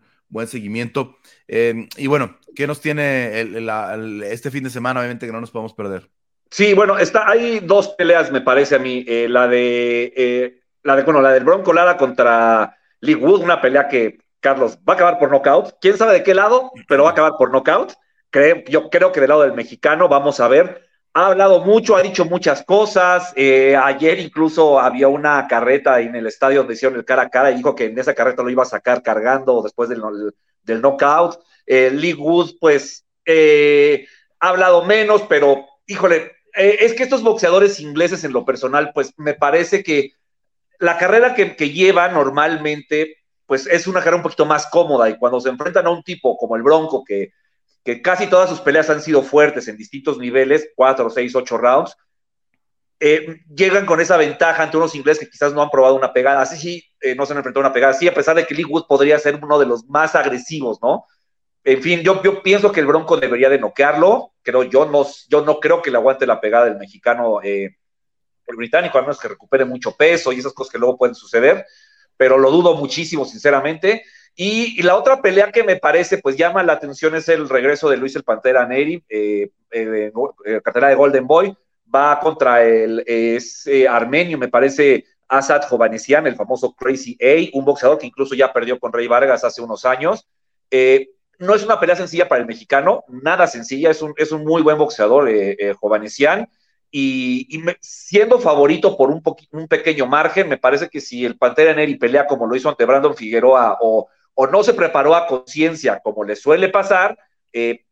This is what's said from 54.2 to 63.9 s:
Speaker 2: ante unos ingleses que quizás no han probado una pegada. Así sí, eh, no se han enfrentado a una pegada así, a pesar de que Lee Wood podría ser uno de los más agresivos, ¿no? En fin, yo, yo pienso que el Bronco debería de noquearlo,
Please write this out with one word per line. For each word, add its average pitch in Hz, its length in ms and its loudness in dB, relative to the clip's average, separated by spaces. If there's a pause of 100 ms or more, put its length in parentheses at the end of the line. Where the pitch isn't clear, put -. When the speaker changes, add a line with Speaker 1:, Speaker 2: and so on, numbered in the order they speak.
Speaker 2:
ante 156 160 -4
unos 160 160 -2
ingleses 151 300 0
que - 60 -20
quizás 143 220 -4
no 147 80 -4
han 147 80 -2
probado 135 260 4
una 131 160 -2
pegada. 135 300 0
Así 131 160 -4
sí, 170 280 -12 (180)
eh, 131 120 -4
no 139 120 -6
se 147 80 -8
han 143 40 -6
enfrentado 135 240 -6
a 139 60 2
una 135 60 -4
pegada 131 180 2
así, 170 160 0
a - 60 -2
pesar 156 220 0
de 165 100 0
que 143 80 -8
Lee 156 100 -6
Wood 160 220 -6
podría 143 320 2
ser 147 240 -4
uno 147 160 0
de 139 80 4
los 120 200 -4
más 151 280 -2
agresivos, 135 680 -4
¿no? 143 240 -2 (580)
En 131 200 0
fin, 170 180 -2
yo, 190 220 0
yo 196 200 0
pienso 196 300 2
que 165 80 -2
el 143 60 0
Bronco 160 320 0
debería 127 320 0
de 139 80 2
noquearlo, 151 720 0 (100)